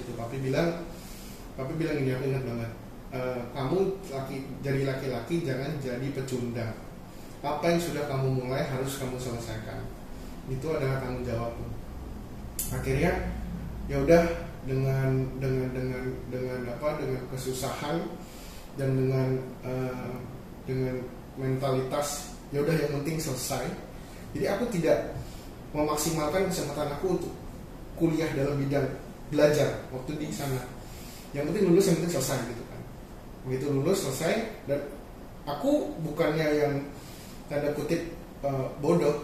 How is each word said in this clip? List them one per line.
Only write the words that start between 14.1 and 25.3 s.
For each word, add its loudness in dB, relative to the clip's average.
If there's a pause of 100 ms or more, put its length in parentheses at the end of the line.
dengan, 4 (120)
dengan, 2
dengan, -2 (280)
dengan -2
apa, 0
dengan 0
kesusahan -2 (800)
dan 2
dengan, 4 (380)
eh, -4 (520)
dengan 0 (400)
mentalitas, 0 (240)
ya 4
udah, 4
yang 2
penting 0
selesai. -2 (640)
Jadi 0
aku 0
tidak 4 (640)